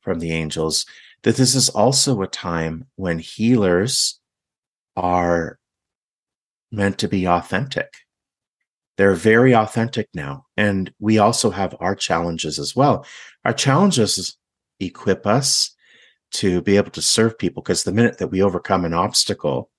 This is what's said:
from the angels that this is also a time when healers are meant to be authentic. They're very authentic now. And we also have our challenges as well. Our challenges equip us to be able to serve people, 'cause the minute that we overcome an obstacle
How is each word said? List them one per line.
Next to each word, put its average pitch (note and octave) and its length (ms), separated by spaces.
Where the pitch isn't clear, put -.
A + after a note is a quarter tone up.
from F2+ 180
the E2 120
angels D#2+ 540
that A#2 120
this C3 180
is C3 160
also A#2+ 520
a F#2 60
time E2 580
when F2 240
healers G#2+ 1000
are F2 640
meant G2 280
to G#2 80
be F#2 200
authentic. F#2+ 640
They're G2 160
very A2+ 420
authentic A2+ 580
now. C#2 320
And G2 420
we G#2+ 200
also G#2+ 320
have G2 280
our F#2 160
challenges E2 640
as C#2+ 160
well. B2+ 300
Our C#3 80
challenges C#3 840
equip - 480
us C3 460
to F2+ 320
be G2+ 140
able G2+ 140
to - 100
serve A2+ 360
people, - 240
'cause - 220
the F#2+ 100
minute A2+ 240
that F#2 120
we F#2 120
overcome F#2 440
an E2 80
obstacle E2+ 840